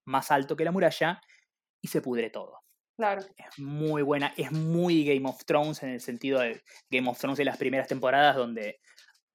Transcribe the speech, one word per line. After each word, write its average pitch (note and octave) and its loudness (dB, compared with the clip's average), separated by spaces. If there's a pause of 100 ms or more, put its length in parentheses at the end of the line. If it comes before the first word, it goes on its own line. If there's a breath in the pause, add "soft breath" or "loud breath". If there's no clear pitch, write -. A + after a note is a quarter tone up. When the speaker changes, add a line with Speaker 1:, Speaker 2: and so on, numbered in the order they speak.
Speaker 1:
más C3+ -2
alto C#3+ 2
que D#3+ -2
la E3+ 0
muralla F3 2 (600 soft breath)
y F3 -10
se D#3 0
pudre A#2 -4
todo. - -12 (360)
Speaker 2:
Claro. G3+ 0 (160)
Speaker 1:
Es - -20
muy D3 -2
buena, C#3+ 2
es C3+ -4
muy D#3+ 2
Game C3+ 2
of - -10
Thrones D3+ 0
en C3 -6
el A#2+ -8
sentido C3 -2
de A2+ -2 (260 loud breath)
Game B2+ 0
of A#2+ -10
Thrones C3+ -4
de C#3+ 0
las C3 -2
primeras C3 -2
temporadas C3+ 4
donde A2+ -4 (540 soft breath)